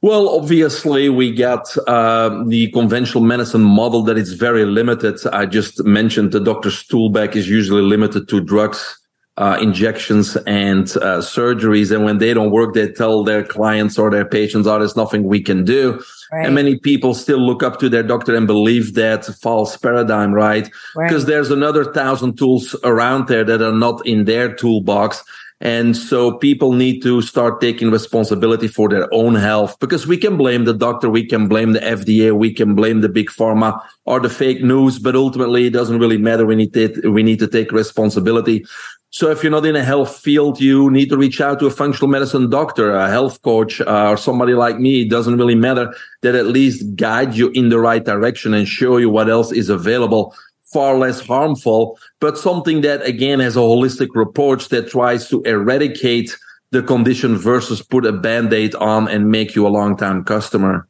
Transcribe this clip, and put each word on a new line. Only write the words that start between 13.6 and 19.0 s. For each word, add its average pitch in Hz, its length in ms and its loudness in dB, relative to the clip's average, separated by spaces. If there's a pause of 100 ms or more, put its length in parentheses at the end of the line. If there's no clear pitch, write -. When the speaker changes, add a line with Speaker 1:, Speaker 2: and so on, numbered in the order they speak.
Speaker 1:
or 107 140 2
their 101 140 0
patients, 104 420 0
"Oh, 107 100 2
there's 107 200 -2
nothing 107 260 -2
we 98 180 0
can 92 220 0
do." 127 360 0 (320)
Speaker 2:
Right. 160 140 -4
Speaker 1:
And 135 100 2
many 143 200 2
people 131 380 0
still 135 260 -2
look 123 240 0
up 127 160 -4
to 131 100 0
their 117 140 0
doctor 117 320 -2
and 113 100 2
believe 107 500 2
that 110 300 0 (160)